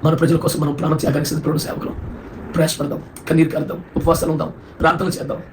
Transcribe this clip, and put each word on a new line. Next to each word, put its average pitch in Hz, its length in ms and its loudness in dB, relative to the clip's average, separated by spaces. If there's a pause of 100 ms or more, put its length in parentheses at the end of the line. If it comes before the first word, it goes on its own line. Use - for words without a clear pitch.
మన 156 100 6
ప్రజల 165 220 4
కోసం 156 240 0
మనం 147 140 2
ప్రాణ 151 220 0
త్యాగానికి 143 340 0
సిద్ధపడిన 156 280 0
సేవకులం. - 380 -4 (600)
ప్రయాసపడదాం, 151 460 0 (280)
కన్నీరు 160 200 6
కారుదాం, 165 340 -4 (120)
ఉపవాసాలు 165 360 2
ఉందాం, 151 220 -2 (280)
ప్రార్థన 165 240 4
చేద్దాం. - 320 -4 (160)